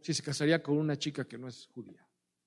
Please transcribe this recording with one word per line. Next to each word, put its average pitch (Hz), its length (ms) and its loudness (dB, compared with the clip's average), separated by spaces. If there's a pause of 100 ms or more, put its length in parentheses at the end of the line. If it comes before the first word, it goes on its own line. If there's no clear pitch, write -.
si - 120 -2
se - 100 0
casaría 151 400 4
con 143 140 2
una 151 220 2
chica 143 300 -4
que 117 100 -12
no 127 80 -10
es - 220 -14
judía. 101 360 -14 (420)